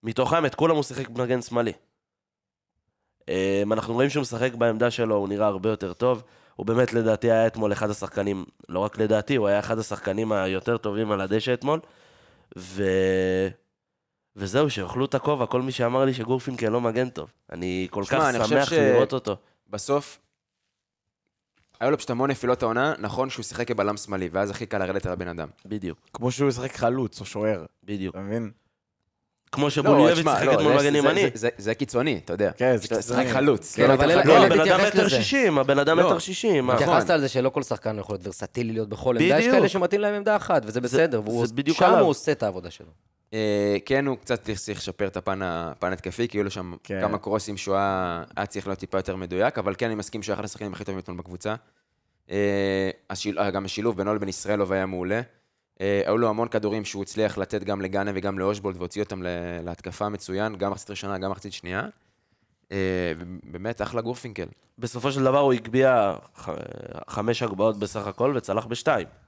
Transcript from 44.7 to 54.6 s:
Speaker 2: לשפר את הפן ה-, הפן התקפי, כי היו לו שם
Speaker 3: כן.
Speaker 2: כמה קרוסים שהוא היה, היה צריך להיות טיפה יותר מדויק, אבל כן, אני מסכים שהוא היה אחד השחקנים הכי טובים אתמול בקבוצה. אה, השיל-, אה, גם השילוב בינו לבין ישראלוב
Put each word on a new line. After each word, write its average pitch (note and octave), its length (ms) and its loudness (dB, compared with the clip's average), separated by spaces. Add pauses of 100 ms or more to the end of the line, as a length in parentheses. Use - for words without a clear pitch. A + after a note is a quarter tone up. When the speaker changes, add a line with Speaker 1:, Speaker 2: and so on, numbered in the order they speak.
Speaker 2:
לשפר G2 280 -4
את F#2+ 100 -6
הפן G2 240 -4
ה-, E2+ 300 -4
הפן F2+ 220 -2
התקפי, F#2 340 -4
כי G#2 100 -6
היו G#2 60 0
לו G2 80 -4
שם F2+ 220 -10 (100)
Speaker 3:
כן. G2 180 -6
Speaker 2:
כמה G#2 160 0
קרוסים G#2 400 -4
שהוא F#2+ 180 -2
היה, F#2 480 -2 (120)
היה G2+ 100 -4
צריך G2 220 -8
להיות G2 120 -6
טיפה F#2+ 180 -6
יותר F#2 180 -4
מדויק, F#2 420 -2
אבל G2 200 -4
כן, B2 80 -2
אני A2+ 100 -2
מסכים G#2 280 -8
שהוא G#2 100 -4
היה - 20 -2
אחד G2+ 80 -8
השחקנים G#2 300 -10
הכי G#2+ 100 -10
טובים F#2+ 160 -6
אתמול F2+ 180 -12
בקבוצה. F2+ 380 -8 (760)
אה, G2 580 0 (200)
השיל-, G2 300 -6
אה, G2+ 120 0
גם F#2+ 140 -4
השילוב G#2 320 -2
בינו G2+ 180 0
לבין G2+ 140 -4
ישראלוב G2 420 -2